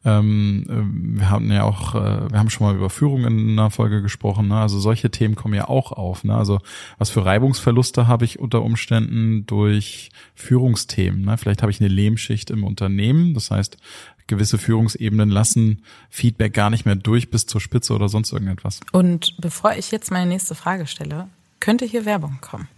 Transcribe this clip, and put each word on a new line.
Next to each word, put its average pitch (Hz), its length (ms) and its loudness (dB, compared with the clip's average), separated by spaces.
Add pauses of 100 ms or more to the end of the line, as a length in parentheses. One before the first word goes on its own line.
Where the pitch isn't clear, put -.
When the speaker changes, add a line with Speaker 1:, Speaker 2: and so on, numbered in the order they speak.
Speaker 1:
ähm, 104 600 2
äh, 107 520 -4
wir 95 100 2
hatten 107 200 0
ja 101 140 2
auch, 104 320 -2
äh, 101 340 -2
wir 104 80 0
haben 110 120 2
schon 107 180 0
mal 101 80 2
über 95 140 -2
Führung 135 360 0
in 110 260 2
einer 107 180 4
Folge 107 320 0
gesprochen, 101 480 0
ne? 104 80 2
Also 104 220 0
solche 110 320 0
Themen 107 240 0
kommen 107 180 -4
ja 101 160 -2
auch 131 240 0
auf, 90 320 -6
ne? 104 100 2
Also 101 240 2 (380)
was - 120 -2
für 101 160 0
Reibungsverluste 120 840 2
habe 117 180 4
ich - 140 -6
unter 113 240 0
Umständen 113 840 0
durch 104 640 0 (260)
Führungsthemen, 104 880 0
ne? 104 140 0
Vielleicht - 240 0
habe 104 100 2
ich 98 80 -4
eine 104 80 4
Lehmschicht 107 600 0
im 107 160 -2
Unternehmen, 101 680 2
das 113 160 -4
heißt, 98 280 -2 (500)
gewisse 107 300 0
Führungsebenen 110 720 2
lassen 107 540 2 (260)
Feedback 110 440 0
gar 104 160 2
nicht 113 160 0
mehr 101 100 2
durch 110 340 0
bis 110 160 0
zur 107 160 -4
Spitze - 320 -2
oder 101 160 0
sonst 107 240 -2
irgendetwas. 98 480 -6 (100)
Speaker 2:
Und 175 480 2
bevor 170 340 0
ich - 180 -6
jetzt 214 200 -6
meine 180 140 -2
nächste 175 300 -4
Frage 175 300 -6
stelle, 147 420 -10 (340)
könnte 240 240 0
hier 226 180 -4
Werbung 156 380 -4
kommen. 139 260 -14 (100)